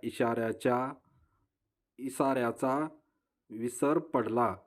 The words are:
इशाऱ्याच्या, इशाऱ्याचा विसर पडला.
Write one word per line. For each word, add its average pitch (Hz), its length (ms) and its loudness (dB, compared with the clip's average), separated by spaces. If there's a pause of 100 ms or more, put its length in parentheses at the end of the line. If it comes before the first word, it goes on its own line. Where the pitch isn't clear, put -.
इशाऱ्याच्या, 120 920 0 (1040)
इशाऱ्याचा 131 920 0 (640)
विसर 120 480 0
पडला. 113 580 0 (100)